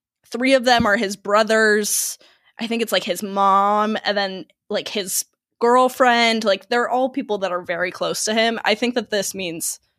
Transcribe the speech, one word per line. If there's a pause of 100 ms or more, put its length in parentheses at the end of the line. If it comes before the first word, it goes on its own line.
(260)
three
of
them
are
his
brothers. (420)
I
think
it's,
like,
his
mom,
and
then, (240)
like,
his (340)
girlfriend.
Like,
they're
all
people
that
are
very
close
to
him.
I
think
that
this
means (200)